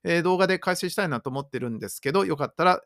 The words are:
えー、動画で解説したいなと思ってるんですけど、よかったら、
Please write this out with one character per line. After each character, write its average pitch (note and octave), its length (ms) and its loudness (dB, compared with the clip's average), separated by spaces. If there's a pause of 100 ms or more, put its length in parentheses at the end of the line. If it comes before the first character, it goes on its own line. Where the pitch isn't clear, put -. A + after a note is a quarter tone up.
え E3+ 160 2
ー、 - 20 2
動 F3+ 140 4
画 F#3 100 4
で F3+ 140 2
解 F3+ 160 0
説 F3 140 -4
し - 60 -8
た G3+ 100 0
い - 20 -2
な B2+ 140 -2
と - 80 -6
思 C3 100 -4
っ C#3 100 -10
て - 80 -6
る A#2+ 120 -4
ん A2 100 -6
で G2+ 80 -8
す - 140 -12
け C#3 100 -2
ど、 G3 140 2
よ E3 100 -2
か C#3+ 120 -2
っ - 60 -14
た E3+ 120 0
ら、 F3+ 200 4